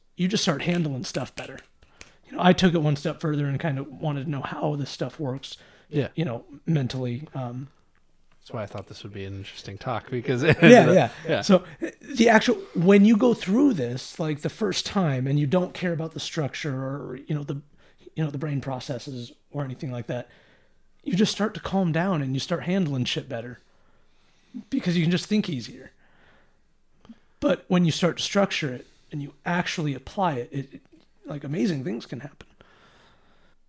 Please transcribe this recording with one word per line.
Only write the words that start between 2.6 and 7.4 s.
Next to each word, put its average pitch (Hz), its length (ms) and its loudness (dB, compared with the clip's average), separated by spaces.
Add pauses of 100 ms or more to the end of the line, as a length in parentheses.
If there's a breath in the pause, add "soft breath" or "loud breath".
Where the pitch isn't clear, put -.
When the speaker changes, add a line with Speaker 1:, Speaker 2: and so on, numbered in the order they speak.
Speaker 1:
it 170 80 4
one 151 140 2
step 156 240 -6
further 147 260 -2
and 139 120 -2
kind 143 200 -4
of 139 100 -8
wanted 147 360 -6
to 160 60 -6
know 139 120 -4
how 151 340 -4
this 143 140 -6
stuff - 280 -8
works, 135 380 -8 (320 soft breath)
Speaker 2:
Yeah. 147 260 0
Speaker 1:
you 160 100 0
know, 120 200 -6 (220)
mentally. 131 680 -2
Um, 127 340 -8 (720)